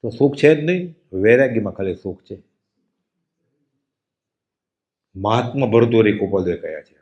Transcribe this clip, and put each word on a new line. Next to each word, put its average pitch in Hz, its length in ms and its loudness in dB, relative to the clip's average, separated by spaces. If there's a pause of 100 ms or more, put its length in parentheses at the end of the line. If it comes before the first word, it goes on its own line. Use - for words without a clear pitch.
તો 113 80 -8
સુખ 139 260 0
છે 147 180 6
જ 147 100 -4
નહીં, 180 300 -4 (180)
વૈરાગ્યમાં 110 600 2
ખાલી 95 220 -6
સુખ - 280 -12
છે. - 200 -20 (2750)
મહાત્મા 117 500 -2
ભરતુરી 113 520 4
કુપાલદેવે 92 380 -4
કહ્યા 78 260 -12
છે. - 200 -20